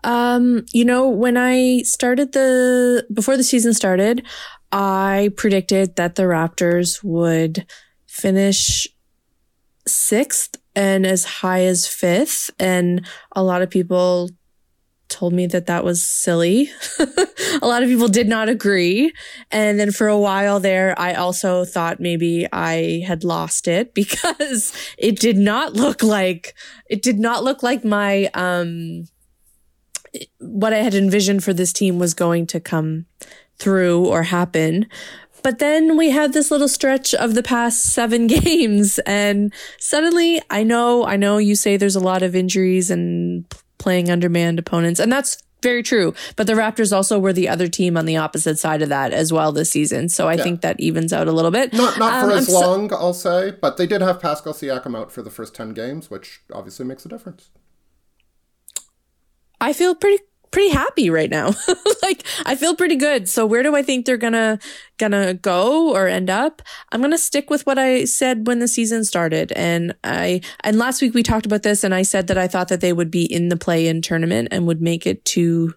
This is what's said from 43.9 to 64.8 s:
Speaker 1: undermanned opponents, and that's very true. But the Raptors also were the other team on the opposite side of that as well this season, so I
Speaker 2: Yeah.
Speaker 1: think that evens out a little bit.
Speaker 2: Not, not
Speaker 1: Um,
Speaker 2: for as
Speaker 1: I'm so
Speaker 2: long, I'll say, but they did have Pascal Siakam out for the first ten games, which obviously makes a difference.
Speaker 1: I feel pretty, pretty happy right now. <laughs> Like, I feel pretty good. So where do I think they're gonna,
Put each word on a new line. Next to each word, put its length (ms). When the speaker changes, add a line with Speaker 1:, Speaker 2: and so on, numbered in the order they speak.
Speaker 1:
undermanned 500
opponents, 400
and 120
that's 260
very 200
true. 320
But 120
the 60
Raptors 420
also 220
were 160
the 160
other 180
team 300
on 80
the 120
opposite 420
side 240
of 60
that 240
as 200
well 180
this 200
season, 380
so 180
I 80
Speaker 2:
Yeah. 80
Speaker 1:
think 180
that 180
evens 320
out 160
a 40
little 200
bit. 220
Speaker 2:
Not, 240
not 160
Speaker 1:
Um, 60
Speaker 2:
for 60
as 120
Speaker 1:
I'm 60
so 80
Speaker 2:
long, 320
I'll 220
say, 440
but 180
they 100
did 140
have 200
Pascal 320
Siakam 440
out 140
for 120
the 80
first 240
ten 180
games, 360
which 320
obviously 320
makes 200
a 40
difference. 400
Speaker 1:
I 120
feel 220
pretty, 260
pretty 180
happy 400
right 200
now. 300
<laughs> 40
Like, 200
I 100
feel 200
pretty 220
good. 300
So 200
where 160
do 120
I 60
think 240
they're 100
gonna, 440